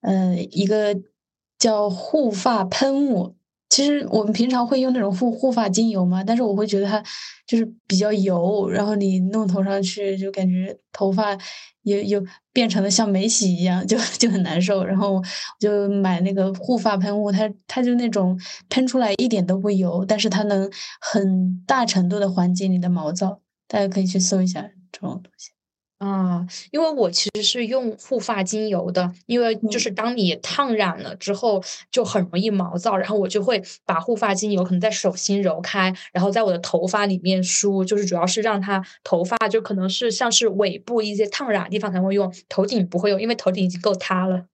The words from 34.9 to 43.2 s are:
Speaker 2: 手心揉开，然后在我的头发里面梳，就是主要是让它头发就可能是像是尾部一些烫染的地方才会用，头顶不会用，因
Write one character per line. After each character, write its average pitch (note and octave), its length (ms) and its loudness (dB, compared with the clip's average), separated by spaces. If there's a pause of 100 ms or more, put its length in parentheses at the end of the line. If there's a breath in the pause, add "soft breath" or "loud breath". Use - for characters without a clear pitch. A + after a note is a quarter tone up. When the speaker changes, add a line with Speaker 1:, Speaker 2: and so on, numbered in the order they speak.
Speaker 2:
手 F#3 260 -2
心 G3+ 240 0
揉 F3 220 0
开， F#3 320 0 (180 loud breath)
然 F3+ 100 0
后 G3 80 2
在 A3 120 0
我 G#3 80 2
的 F3 80 0
头 F3 280 -2
发 G3+ 200 0
里 F#3+ 120 0
面 F#3 240 0
梳， F#3+ 400 0
就 F#3 140 0
是 G#3 80 0
主 F3+ 100 -2
要 F3 120 0
是 G3 160 0
让 G#3+ 180 0
它 F#3+ 240 -2 (180 loud breath)
头 F3 220 0
发 A3+ 140 -2 (100)
就 A3 140 2
可 A3 100 -6
能 F#3+ 160 0
是 A3+ 220 -2
像 A#3 200 0
是 A3+ 180 4
尾 G3 320 0
部 A#3+ 200 -2
一 G#3 140 -4
些 G#3 140 0
烫 B3+ 200 -6
染 G3+ 160 0
的 - 60 -12
地 F3+ 80 -2
方 G3+ 120 -4
才 F3+ 120 0
会 F#3+ 100 0
用， G3 180 0 (200 loud breath)
头 G3 160 2
顶 G#3 200 0
不 F3+ 120 -2
会 G#3 100 2
用， G3 100 2
因 G#3+ 80 -4